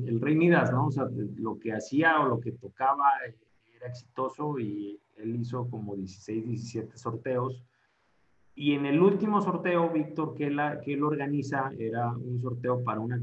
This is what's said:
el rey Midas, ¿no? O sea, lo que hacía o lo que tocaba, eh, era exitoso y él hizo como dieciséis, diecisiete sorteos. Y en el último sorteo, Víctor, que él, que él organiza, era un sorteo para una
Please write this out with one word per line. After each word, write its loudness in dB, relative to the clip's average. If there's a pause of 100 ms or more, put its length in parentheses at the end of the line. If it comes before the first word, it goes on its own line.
el 0
rey 4
Midas, 6
¿no? 4
O 2
sea, 0 (300)
lo -4
que -4
hacía 2
o 2
lo 0
que -6
tocaba, -2 (220)
eh, -12 (420)
era -12
exitoso -4
y -6 (180)
él -6
hizo -4
como -6
dieciséis, -8
diecisiete -6
sorteos. -4 (920)
Y 2
en 0
el 4
último 6
sorteo, 2
Víctor, -2
que -2
él, 0 (240)
que -2
él -2
organiza, 0
era -2
un -4
sorteo -2
para -2
una -2